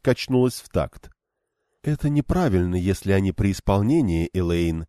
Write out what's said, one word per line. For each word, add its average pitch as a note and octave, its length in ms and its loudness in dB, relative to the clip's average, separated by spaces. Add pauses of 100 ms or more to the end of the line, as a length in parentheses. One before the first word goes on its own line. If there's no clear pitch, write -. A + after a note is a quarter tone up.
качнулась B2+ 580 0
в - 100 -20
такт. - 420 -6 (720)
"Это D3 260 -2
неправильно, C3+ 680 0
если F#2 360 -2
они F#2+ 200 2
при G2+ 200 0
исполнении, G2+ 840 0
Элейн. E2+ 560 0